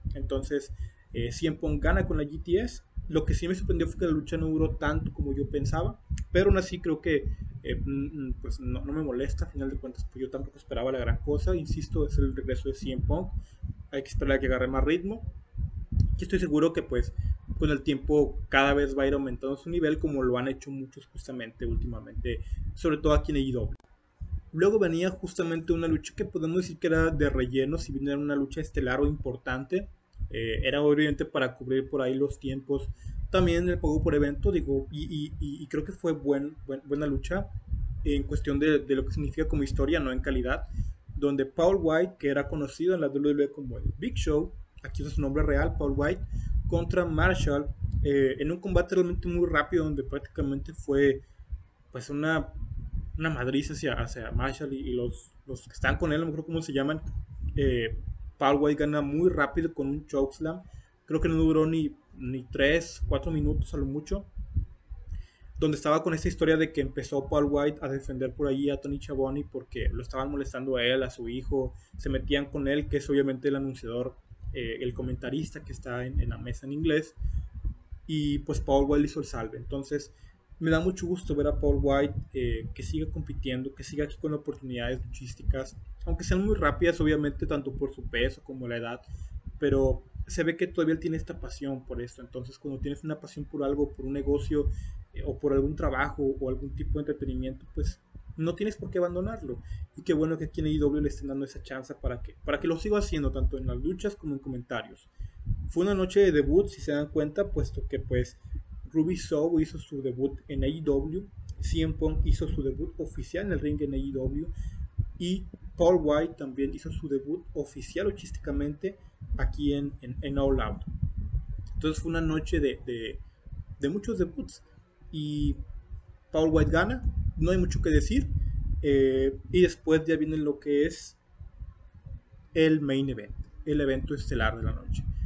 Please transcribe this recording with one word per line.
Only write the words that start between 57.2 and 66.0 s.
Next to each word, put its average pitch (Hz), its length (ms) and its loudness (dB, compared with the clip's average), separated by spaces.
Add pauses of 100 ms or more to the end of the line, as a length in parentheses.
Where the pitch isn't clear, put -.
Eh, 123 400 2 (420)
Paul 143 220 6
White 147 200 4
gana 147 200 2
muy 147 300 4
rápido 160 440 0
con 139 140 -2
un 151 180 -4
chokeslam, 156 560 -2 (440)
creo 151 140 0
que 170 80 4
no 160 80 2
duró 160 300 6
ni, 156 280 0 (240)
ni 127 240 -6
tres, 143 640 0
cuatro 151 220 0
minutos 151 420 0
a 170 40 -4
lo 139 100 -2
mucho, 156 400 -4 (1300)
donde 151 180 2
estaba 156 260 2